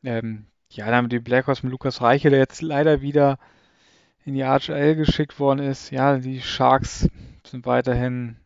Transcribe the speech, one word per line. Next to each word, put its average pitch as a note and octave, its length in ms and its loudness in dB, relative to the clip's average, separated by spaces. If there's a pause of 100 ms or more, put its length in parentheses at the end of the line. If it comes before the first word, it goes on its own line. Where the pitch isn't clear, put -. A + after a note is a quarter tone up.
Ähm, A2+ 440 -8 (220)
ja, G#2+ 160 -12
dann A#2 100 0
haben B2 140 0
die A#2+ 100 -2
Blackhawks B2 420 -2
mit B2+ 100 -6
Lukas C3 300 -6
Reichel, C3+ 300 4
der C#3 80 6
jetzt - 220 0
leider D3+ 400 0
wieder C#3 360 2 (880)
in C#3 80 -8
die C3+ 80 -2
R C3 80 -2
H C#3 240 0
L D3 220 2
geschickt D#3 440 -2
worden C#3 200 2
ist. C#3 320 -6
Ja, C3+ 260 2
die B2+ 240 -8
Sharks - 680 0 (380)
sind B2+ 200 -14
weiterhin B2 800 -2